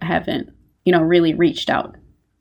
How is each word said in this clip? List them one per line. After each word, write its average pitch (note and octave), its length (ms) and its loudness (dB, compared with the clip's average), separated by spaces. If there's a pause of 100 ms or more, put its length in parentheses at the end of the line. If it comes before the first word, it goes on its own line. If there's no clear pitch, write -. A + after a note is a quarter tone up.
haven't, - 480 -6 (340)
you F3+ 80 2
know, E3+ 100 4
really E3 320 2
reached E3 340 -2
out. - 280 -4 (440)